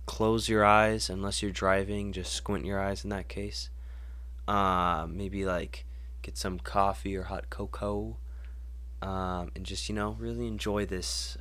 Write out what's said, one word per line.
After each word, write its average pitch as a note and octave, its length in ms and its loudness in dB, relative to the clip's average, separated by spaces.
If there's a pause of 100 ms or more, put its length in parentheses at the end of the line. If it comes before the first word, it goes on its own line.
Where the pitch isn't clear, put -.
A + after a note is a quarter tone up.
close A2 420 4
your G#2+ 160 6
eyes, G#2+ 460 8
unless G2 320 -2
you're G#2 100 0
driving, G2 640 2
just F#2 200 -6
squint - 320 -2
your G2 140 0
eyes G2 240 0
in G2+ 60 -4
that G2 180 -4
case. - 420 -6 (800)
Uh, F2+ 600 4
maybe, G2 340 -4
like, F2 420 -2 (360)
get - 160 -8
some F2+ 220 -2
coffee G2 580 2
or F#2 60 -4
hot F#2+ 260 -6
cocoa, G#2 680 -4 (840)
um, F#2 540 -2
and F#2 100 -8
just, F#2+ 240 -6
you G#2 60 -4
know, G#2+ 240 0
really A#2 280 -4
enjoy G#2 380 0
this, - 560 -4